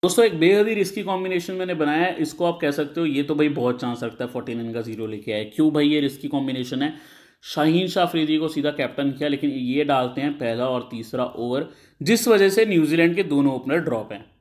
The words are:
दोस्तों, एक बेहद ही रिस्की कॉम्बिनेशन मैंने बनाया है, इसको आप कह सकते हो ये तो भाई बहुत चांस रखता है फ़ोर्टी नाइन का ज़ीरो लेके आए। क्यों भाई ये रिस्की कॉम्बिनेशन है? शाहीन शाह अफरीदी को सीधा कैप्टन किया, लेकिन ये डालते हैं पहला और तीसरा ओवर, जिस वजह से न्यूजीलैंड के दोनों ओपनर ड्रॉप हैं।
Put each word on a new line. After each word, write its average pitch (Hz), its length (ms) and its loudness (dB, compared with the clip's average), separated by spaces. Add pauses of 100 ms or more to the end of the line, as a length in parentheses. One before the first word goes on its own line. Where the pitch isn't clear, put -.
दोस्तों, 185 220 6
एक 175 140 0
बेहद 202 280 6
ही 226 60 0
रिस्की 196 300 -2
कॉम्बिनेशन 185 500 -4
मैंने 185 220 -4
बनाया 156 280 2
है, 180 140 -2
इसको 160 280 -2
आप 170 160 0
कह 147 100 0
सकते 147 280 -4
हो 170 60 0
ये 143 180 0
तो 151 120 -2
भाई 151 160 4
बहुत 123 300 -2
चांस 120 220 -4
रखता 120 220 -6
है 123 60 -8
फ़ोर्टी 117 240 -8
नाइन 117 180 -6
का 117 80 -4
ज़ीरो 110 260 -8
लेके 107 260 -8
आए। 107 140 -2
क्यों 156 260 2
भाई 147 140 2
ये 151 140 2
रिस्की 139 260 -4
कॉम्बिनेशन 135 560 -4
है? 156 100 -4 (520)
शाहीन 160 420 2
शाह 175 180 2
अफरीदी 156 320 0
को 156 120 0
सीधा 147 240 -2
कैप्टन 139 380 -2
किया, 139 180 -4
लेकिन 143 200 0
ये 131 360 -2
डालते 131 360 0
हैं 143 120 -2
पहला 120 340 -2
और 123 240 -2
तीसरा 120 340 -6
ओवर, 123 440 -4 (320)
जिस 214 260 2
वजह 202 220 6
से 220 180 4
न्यूजीलैंड 165 480 4
के 196 100 0
दोनों 143 300 2
ओपनर 135 240 -2
ड्रॉप 117 320 -4
हैं। 104 140 -14 (160)